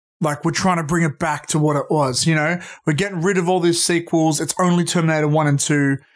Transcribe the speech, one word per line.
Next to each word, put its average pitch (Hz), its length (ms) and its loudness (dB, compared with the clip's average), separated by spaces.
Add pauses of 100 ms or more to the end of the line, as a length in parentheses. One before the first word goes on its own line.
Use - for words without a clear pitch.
(200)
like, 147 240 -2
"We're 170 60 0
trying 185 280 0
to 165 60 -2
bring 170 200 0
it 151 140 -2
back 151 300 -4
to 156 100 -2
what 151 180 2
it 135 140 -2
was," 143 360 0
you 160 80 2
know? 160 260 0 (260)
"We're 160 60 2
getting 185 300 -2
rid 190 160 0
of 170 100 0
all 185 120 2
these 170 220 2
sequels. 165 580 0
It's 160 180 -4
only 175 260 2
Terminator 160 440 0
one 151 180 2
and 143 140 2
two. 143 360 0 (200)